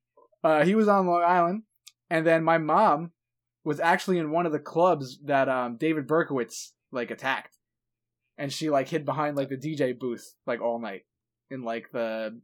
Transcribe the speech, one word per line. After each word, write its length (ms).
Uh, 200
he 100
was 140
on 180
Long 160
Island. 400
And 160
then 180
my 140
mom 540
was 140
actually 400
in 140
one 120
of 80
the 60
clubs 680
that, 240
um, 280
David 320
Berkowitz, 640
like, 200
attacked. 460
And 160
she, 180
like, 180
hid 180
behind, 300
like, 140
the 60
D 200
J 160
booth, 420
like, 140
all 200
night 220
in, 140
like, 300
the 520